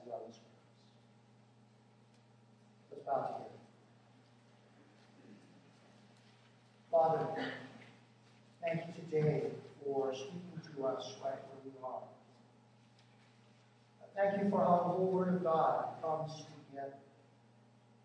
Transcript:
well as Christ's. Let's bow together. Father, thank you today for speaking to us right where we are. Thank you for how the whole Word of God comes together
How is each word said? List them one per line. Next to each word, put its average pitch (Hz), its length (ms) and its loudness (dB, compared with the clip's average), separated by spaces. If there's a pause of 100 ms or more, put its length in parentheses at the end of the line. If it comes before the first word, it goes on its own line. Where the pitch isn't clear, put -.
well 117 240 -8
as 113 60 -16
Christ's. - 260 -20 (2250)
Let's - 140 -14
bow 131 200 0
together. - 240 -8 (3500)
Father, 160 340 4 (1400)
thank 165 160 0 (100)
you - 60 -10 (100)
today 151 380 4 (420)
for 139 300 0
speaking 175 480 -10 (120)
to 139 120 -4
us 214 180 -2 (180)
right 135 120 -4
where 135 320 -12
we 135 60 -12 (120)
are. - 220 -8 (2000)
Thank 196 160 4 (100)
you 202 80 4
for 185 140 4
how 175 140 8
the 175 60 6
whole 185 280 2
Word 180 240 4
of 170 80 2
God - 580 4
comes 156 440 -2 (240)
together 139 240 -10 (1120)